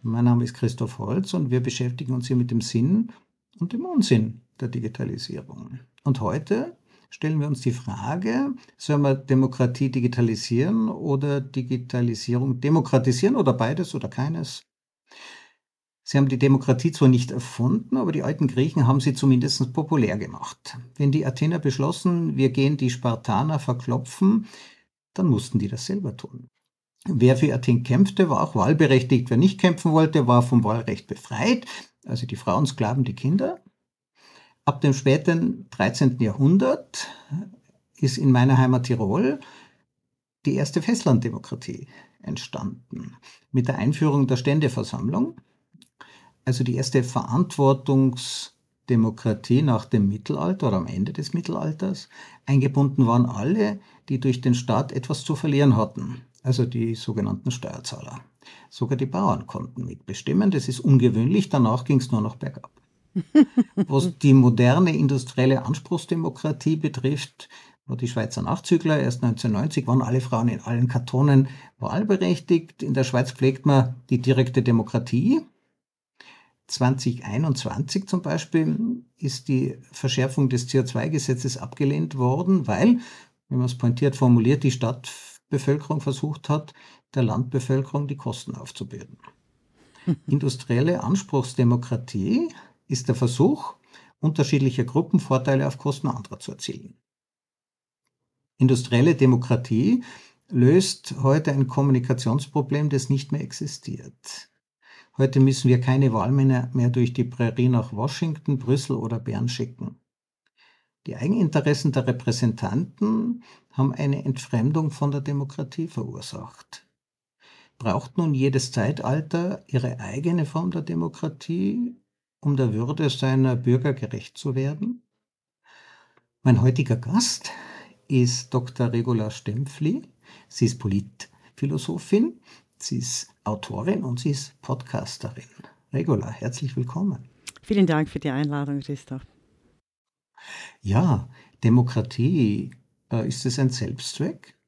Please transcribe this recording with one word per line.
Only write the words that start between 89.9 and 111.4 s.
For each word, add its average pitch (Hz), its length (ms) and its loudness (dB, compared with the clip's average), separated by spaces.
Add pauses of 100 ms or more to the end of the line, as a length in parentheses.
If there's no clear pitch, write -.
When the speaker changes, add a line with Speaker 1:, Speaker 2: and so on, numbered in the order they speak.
Speaker 1:
Industrielle 143 800 0
Anspruchsdemokratie 127 1400 0 (400)
ist - 180 -4
der 120 80 2
Versuch, 139 600 0 (440)
unterschiedlicher 135 640 0
Gruppen 151 380 2
Vorteile 135 480 0
auf 135 100 -8
Kosten 143 300 -4
anderer 113 320 -8
zu - 100 -12
erzielen. - 460 -12 (1600)
Industrielle 123 560 4
Demokratie 127 880 2 (480)
löst 156 720 4
heute 143 300 2
ein 135 160 0
Kommunikationsproblem, 135 1200 0
das 131 180 -2
nicht 135 220 -2
mehr 147 120 -4
existiert. - 1080 -12 (680)
Heute 135 220 4
müssen 131 280 4
wir 123 120 6
keine 131 320 2
Wahlmänner 123 600 2
mehr 123 160 2
durch 123 240 0
die 123 100 0
Prärie 123 460 0
nach 113 240 0
Washington, 143 640 -4
Brüssel - 380 -2
oder 117 220 -4
Bern 120 300 -4
schicken. - 500 -8 (1080)
Die - 100 -10
Eigeninteressen 151 760 0